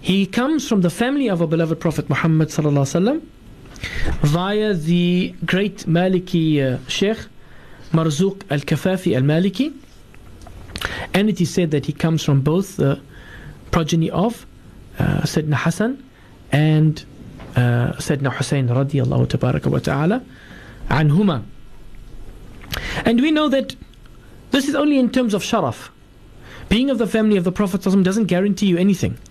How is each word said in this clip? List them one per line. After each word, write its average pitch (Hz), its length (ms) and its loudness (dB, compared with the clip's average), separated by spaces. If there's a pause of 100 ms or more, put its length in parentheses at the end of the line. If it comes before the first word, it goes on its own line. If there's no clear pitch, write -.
he 190 260 2
comes 262 420 0
from 208 140 4
the 175 80 4
family 254 380 0
of 180 140 0
our 160 60 2
beloved 160 320 0
Prophet 151 280 -2
Muhammad 156 400 2
sallallahu 143 380 2
alaihi 220 340 0
wasallam - 20 -12 (1000)
via 196 520 2
the 175 600 2 (100)
great 190 420 0
Maliki, 170 760 2
uh, 127 160 0 (100)
Sheikh 214 300 0 (760)
Marzuq 160 580 0
al-Kafafi 175 640 0
al-Maliki. 185 580 0 (1400)
And 208 140 2
it 180 120 -2
is 170 120 0
said 175 200 0
that 143 140 -2
he 151 60 -4
comes 165 300 0
from 143 200 2
both 165 340 -2
the 135 240 0 (720)
progeny 165 400 0
of, 202 360 -2 (520)
uh, 50 240 0
Sayyidina 151 320 0
Hassan 208 480 -2 (500)
and, 156 520 4 (520)
uh, 120 380 2
Sayyidina 139 380 -2
Hussein 135 360 -2
radiyallahu 127 580 2
tabaraka 127 400 -2
wa 127 120 0
ta'ala 165 440 0 (680)
anhuma. 151 540 2 (1600)
And 233 160 4
we 302 100 2
know 302 180 2
that 269 260 0 (760)
This 277 180 0
is 285 60 -2
only 294 240 2
in 254 120 2
terms 240 240 0
of 185 80 -2
sharaf. 165 480 -2 (800)
Being 254 220 2
of 254 80 0
the 226 80 2
family 220 300 2
of 175 80 2
the 180 80 0
Prophet 190 280 -2
sallallahu - 80 -2
alaihi 196 120 4
wasallam 185 40 4
doesn't 196 220 2
guarantee 190 400 2
you 175 120 4
anything. 180 400 2 (120)